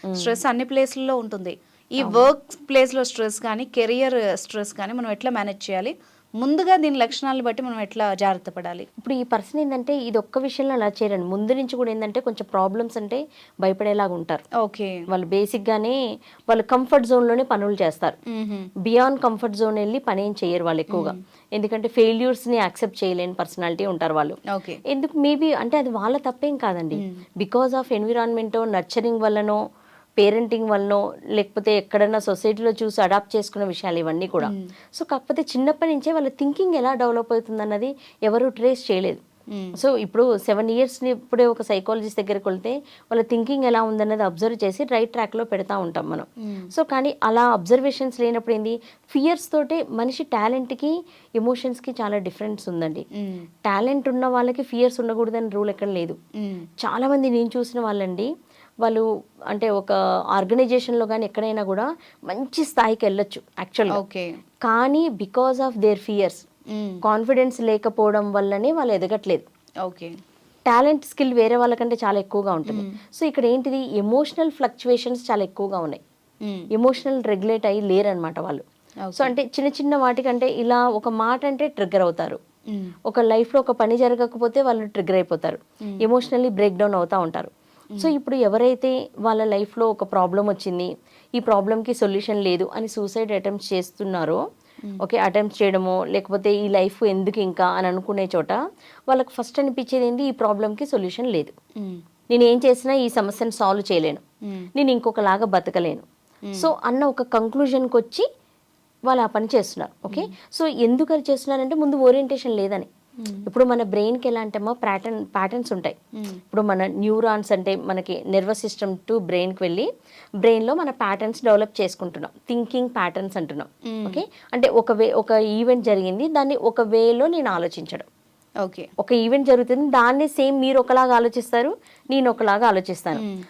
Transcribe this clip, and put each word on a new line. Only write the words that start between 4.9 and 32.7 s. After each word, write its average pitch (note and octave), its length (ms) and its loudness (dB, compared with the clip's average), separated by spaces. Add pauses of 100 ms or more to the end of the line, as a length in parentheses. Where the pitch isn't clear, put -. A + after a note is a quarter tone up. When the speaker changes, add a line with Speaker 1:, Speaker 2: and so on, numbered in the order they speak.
Speaker 2:
మనం A#3+ 180 -6
ఎట్లా G#3 200 -4
మేనేజ్ G3+ 380 -6
చేయాలి? G3+ 280 -4 (380)
ముందుగా D#4 400 4
దీని D4+ 220 2
లక్షణాలను C4 460 -2
బట్టి A#3+ 200 -2
మనం A#3 160 -6
ఎట్లా G#3 340 -2
జాగ్రత్త F#3+ 360 -2
పడాలి? F3 380 -12 (100)
Speaker 1:
ఇప్పుడు A#3+ 180 -4
ఈ B3 80 -2
పర్సన్ A#3+ 360 -2
ఏంటంటే, C#4 380 -2
ఇది A#3 200 -2
ఒక్క G#3+ 200 -2
విషయంలో C4+ 360 -2
అలా A3+ 140 0
చేయరండి, G3+ 380 -2
ముందు G#3 280 -2
నుంచి C4 220 -2
కూడా A#3+ 160 -2
ఏంటంటే, A3 280 -4
కొంచెం A3+ 320 -6
ప్రాబ్లమ్స్ G#3+ 460 0
అంటే A#3 300 -6 (320)
భయపడేలాగా F#3+ 540 0
ఉంటారు. E3+ 440 -6
Speaker 2:
ఓకే. G3 520 -4
Speaker 1:
వాళ్ళు F#3 180 -2
బేసిక్‌గానే G#3+ 920 -2 (300)
వాళ్ళ A3+ 120 4
కంఫర్ట్ B3+ 460 2
జోన్‌లోనే A#3+ 360 4
పనులు G#3 380 0
చేస్తారు. D#3+ 480 -2
Speaker 2:
మ్మ్హ. G#3 540 -8
Speaker 1:
Beyond B3+ 400 4
comfort A3+ 300 0
zone G#3+ 200 0
వెళ్ళి G#3+ 260 -2
పని G3+ 240 -2
ఏం G#3 200 -4
చేయరు F3 200 0
వాళ్ళు E3 160 0
ఎక్కువగా. D#3 320 -4
Speaker 2:
మ్మ్. F#3 120 -12 (300)
Speaker 1:
ఎందుకంటే, G#3+ 340 -2
ఫెయిల్యూర్స్‌ని A#3+ 680 2
యాక్సెప్ట్ G3+ 460 -2
చేయలేని F3+ 300 -2
పర్సనాలిటీ F3 520 -4
ఉంటారు E3 280 -2
వాళ్ళు. D3+ 240 0 (180)
Speaker 2:
ఓకే. F#3+ 300 -10
Speaker 1:
ఎందుకు, C#4+ 320 -2
maybe D4 380 4
అంటే, A#3 220 0
అది C4 120 0
వాళ్ళ A3 280 -2
తప్పేం C#4 400 -4
కాదండి. F3 380 -2
Speaker 2:
మ్మ్. F#3+ 200 -8 (220)
Speaker 1:
Because A#3+ 360 0
of C4 140 -2 (100)
environment-ఓ, A3+ 680 -2
నర్చరింగ్ A3 560 -2
వల్లనో, G#3+ 480 0 (480)
పేరెంటింగ్ A3 520 2
వల్లనో, G3+ 440 2 (120)
లేకపోతే G#3 520 0
ఎక్కడైనా G#3 420 2
సొసైటీలో G#3+ 520 0 (120)